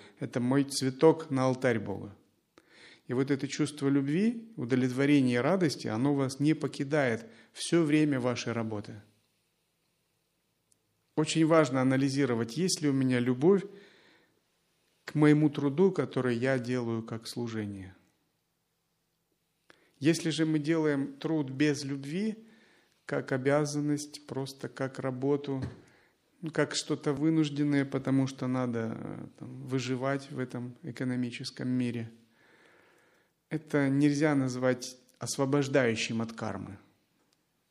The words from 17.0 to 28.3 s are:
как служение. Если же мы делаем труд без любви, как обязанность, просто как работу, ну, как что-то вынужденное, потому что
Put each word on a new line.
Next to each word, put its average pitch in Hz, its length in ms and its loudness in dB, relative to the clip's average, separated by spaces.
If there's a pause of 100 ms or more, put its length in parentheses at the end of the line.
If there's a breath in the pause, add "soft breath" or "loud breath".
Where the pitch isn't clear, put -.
как 113 260 -10
служение. 107 680 -8 (2000 soft breath)
Если 165 300 2
же 156 160 0
мы 156 140 2
делаем 147 540 0
труд 151 360 -2
без 139 340 0
любви, 143 540 -6 (680 loud breath)
как 139 260 -4
обязанность, 143 960 -2
просто 135 420 -8
как 135 300 -6
работу, 135 640 -2 (800 loud breath)
ну, 160 100 -8
как 147 240 0
что-то - 380 -2
вынужденное, 147 720 2
потому 135 440 0
что 135 200 -8